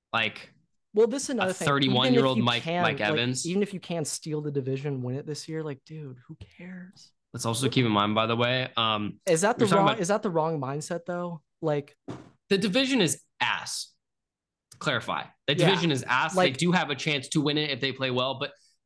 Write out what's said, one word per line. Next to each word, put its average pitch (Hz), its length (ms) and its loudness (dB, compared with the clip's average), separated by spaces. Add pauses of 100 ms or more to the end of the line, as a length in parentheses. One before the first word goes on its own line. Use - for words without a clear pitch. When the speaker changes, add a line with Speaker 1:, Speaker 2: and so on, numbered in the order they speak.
(140)
Speaker 1:
like, 113 400 -4 (440)
Speaker 2:
Well, 226 100 6
this 269 180 -2
is - 40 -6
another 196 220 0
Speaker 1:
a - 20 -2
Speaker 2:
thing. 180 120 -6
Even 147 100 2
if - 0 -
Speaker 1:
thirty-one-year-old 127 640 4
Speaker 2:
you 117 60 2
Speaker 1:
Mike, 120 200 0
Speaker 2:
can, 170 180 -2
Speaker 1:
Mike 110 180 0
Speaker 2:
like, 107 100 0
Speaker 1:
Evans. 123 360 -2
Speaker 2:
even 180 160 0
if 202 120 -4
you 180 60 -6
can 170 240 -4
steal 151 380 -6
the 147 100 -4
division, 135 520 -4
win 123 120 -4
it 151 120 -8
this 147 200 -10
year, 160 160 -8
like, 143 220 -8
dude, 147 320 -14 (100)
who 160 80 -16 (220)
cares? 180 540 -18 (220)
Speaker 1:
Let's 120 120 -6
also 117 240 0
keep 127 160 4
in 113 60 2
mind, 104 240 4
by 110 100 2
the 113 100 0
way, 127 420 0
um, 107 500 0
Speaker 2:
Is 165 140 4
that 214 180 2
the 240 60 4
Speaker 1:
we're 202 40 4
talking 175 80 4
Speaker 2:
wrong, 196 120 6
Speaker 1:
about 139 120 0
Speaker 2:
is 170 60 -2
that 208 160 0
the - 80 0
wrong 160 280 0
mindset, 147 460 -6
though? 175 360 -8 (200)
Like, 147 340 -2 (540)
Speaker 1:
The 196 80 4
division 247 440 2
is 151 200 2 (180)
ass. - 540 -4 (840)
Clarify. 107 460 -2 (200)
The 143 100 2
Speaker 2:
Yeah. 175 120 4
Speaker 1:
division 170 240 4
is 127 160 0
ass. 143 260 0
They 185 40 -2
Speaker 2:
Like, 151 200 2
Speaker 1:
do 170 140 2
have 170 180 2
a 143 60 -2
chance 143 340 -2
to 156 120 0
win 147 180 2
it 151 100 -2
if 135 100 -4
they 135 120 -2
play 131 180 -4
well, 127 300 -2
but, 143 140 -8 (320)